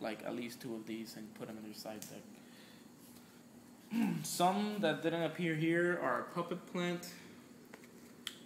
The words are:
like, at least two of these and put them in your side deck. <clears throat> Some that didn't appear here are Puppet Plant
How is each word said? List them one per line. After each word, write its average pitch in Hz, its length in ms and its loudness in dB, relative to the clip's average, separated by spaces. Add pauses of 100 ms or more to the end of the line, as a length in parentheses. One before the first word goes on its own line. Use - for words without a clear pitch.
like, 110 240 -2
at 113 100 0
least 120 260 -4
two 120 140 -4
of 107 120 -6
these 110 300 -4
and 107 180 -10
put 120 140 -8
them 110 100 -8
in 107 80 -10
your 104 80 -8
side 107 260 -6
deck. 107 220 -10 (1700)
<clears throat> 190 300 4
Some 202 580 4
that 151 220 4
didn't 165 200 4
appear 160 320 2
here 170 480 6
are 123 200 4 (120)
Puppet - 380 -2
Plant 175 360 0 (1400)